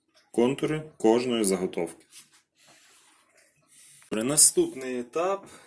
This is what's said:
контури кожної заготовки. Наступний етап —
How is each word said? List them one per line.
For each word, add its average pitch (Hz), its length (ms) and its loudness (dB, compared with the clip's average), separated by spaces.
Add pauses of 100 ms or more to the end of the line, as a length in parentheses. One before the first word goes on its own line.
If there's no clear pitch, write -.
(320)
контури 143 520 -2 (140)
кожної 117 460 2
заготовки. 92 600 -4 (2000)
Наступний 131 880 2
етап — 180 460 -4 (220)